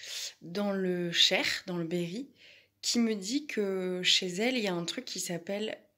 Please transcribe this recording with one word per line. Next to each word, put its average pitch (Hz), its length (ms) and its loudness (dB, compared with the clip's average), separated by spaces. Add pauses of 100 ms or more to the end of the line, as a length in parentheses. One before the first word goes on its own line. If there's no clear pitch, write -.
(420)
dans 196 300 -2
le 180 400 0
Cher, - 340 4 (220)
dans 180 80 -4
le 170 80 0
Berry, 175 460 -2 (520)
qui - 180 2
me 220 160 4
dit 233 320 -2
que 185 540 0
chez 180 260 4
elle, 214 280 0
il 240 80 0
y 202 60 0
a 180 40 0
un 170 120 -2
truc 165 180 -6
qui - 160 -8
s'appelle 196 580 -6 (200)